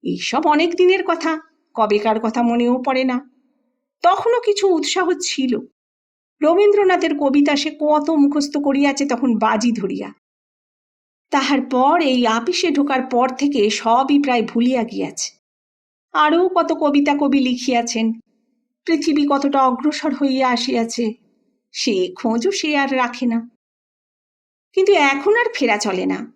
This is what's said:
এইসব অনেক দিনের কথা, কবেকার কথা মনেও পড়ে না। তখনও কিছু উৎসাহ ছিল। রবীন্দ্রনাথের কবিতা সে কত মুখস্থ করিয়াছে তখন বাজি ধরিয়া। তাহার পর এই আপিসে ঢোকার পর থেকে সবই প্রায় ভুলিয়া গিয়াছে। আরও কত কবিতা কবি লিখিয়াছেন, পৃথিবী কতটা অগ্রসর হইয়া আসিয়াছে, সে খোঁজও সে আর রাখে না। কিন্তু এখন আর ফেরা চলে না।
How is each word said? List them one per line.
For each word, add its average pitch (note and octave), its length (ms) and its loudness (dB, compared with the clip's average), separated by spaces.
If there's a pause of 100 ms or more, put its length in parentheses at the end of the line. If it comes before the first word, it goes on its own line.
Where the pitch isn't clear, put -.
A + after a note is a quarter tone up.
এইসব - 440 -4
অনেক D#4+ 280 2
দিনের F4+ 300 2
কথা, E4 360 -4 (340)
কবেকার G#3+ 460 0
কথা A3+ 220 -2
মনেও A#3+ 440 2
পড়ে C4 180 0
না। B3+ 260 -4 (720)
তখনও A4+ 380 2
কিছু G4+ 280 0
উৎসাহ E4+ 420 0 (120)
ছিল। C4 360 -2 (840)
রবীন্দ্রনাথের F4+ 760 4
কবিতা C#4+ 380 2
সে D4 240 -6
কত D4+ 300 2
মুখস্থ C#4+ 480 0
করিয়াছে C#4 480 0
তখন A#3+ 320 0
বাজি A3 340 0
ধরিয়া। F#3+ 400 -6 (1160)
তাহার C4+ 320 0
পর C4+ 380 2
এই B3+ 260 2
আপিসে A#3+ 440 0
ঢোকার C#4+ 320 -2
পর B3+ 260 0
থেকে B3+ 420 0
সবই C4+ 520 2
প্রায় B3 200 0
ভুলিয়া A#3+ 400 0
গিয়াছে। - 500 -8 (800)
আরও D#4 360 2
কত E4+ 320 0
কবিতা C#4+ 400 2
কবি C#4+ 200 2
লিখিয়াছেন, A#3+ 720 -2 (720)
পৃথিবী D4 460 0
কতটা C#4 360 2
অগ্রসর D4 480 -2
হইয়া C4 340 0
আসিয়াছে, A#3 640 -2 (600)
সে F#3 440 -2
খোঁজও A#3 340 -2
সে D4+ 260 -4
আর C4+ 200 -2
রাখে B3 300 -4
না। A#3 240 -4 (1200)
কিন্তু G4 200 4
এখন D4 440 2
আর A#4+ 180 0
ফেরা A3+ 220 0
চলে F#3 300 -4
না। F#3+ 300 -6